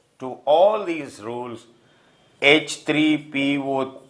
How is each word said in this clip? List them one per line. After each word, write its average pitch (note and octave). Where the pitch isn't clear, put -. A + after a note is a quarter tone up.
to B2+
all G3
these D3
rules, A#2+
H D3
three D#3
P C#3+
O C3+